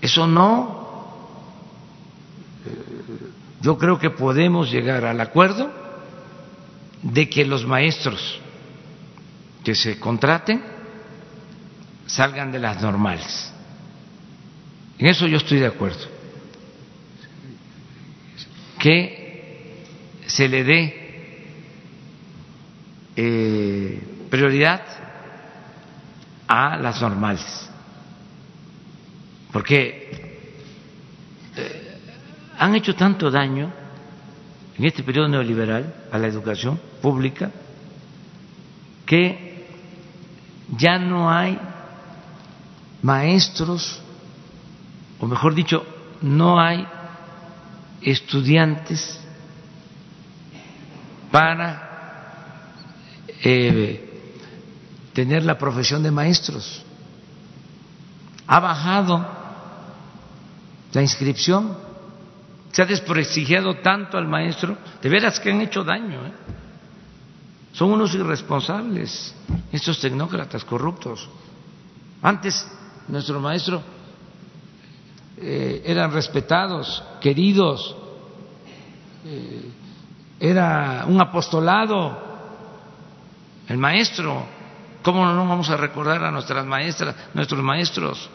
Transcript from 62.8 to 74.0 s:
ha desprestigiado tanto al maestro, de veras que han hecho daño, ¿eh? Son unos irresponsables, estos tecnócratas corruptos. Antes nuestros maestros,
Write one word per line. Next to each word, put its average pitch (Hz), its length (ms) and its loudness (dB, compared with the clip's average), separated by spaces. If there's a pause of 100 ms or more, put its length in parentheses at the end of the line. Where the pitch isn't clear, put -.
ha 185 40 6
desprestigiado 165 920 0
tanto 196 400 0
al 170 80 -2
maestro, 165 500 -2 (240)
de 131 80 0
veras 208 300 4
que 202 120 -2
han 202 100 2
hecho 196 240 -2
daño, 170 420 -4
¿eh? 185 60 -12 (1400)
Son 180 180 2
unos 214 240 2
irresponsables, 175 1200 -4 (360)
estos 151 280 -2
tecnócratas 143 680 -4
corruptos. 123 640 -6 (920)
Antes 185 460 0 (420)
nuestros 143 340 -4
maestros, 165 400 -2 (1600)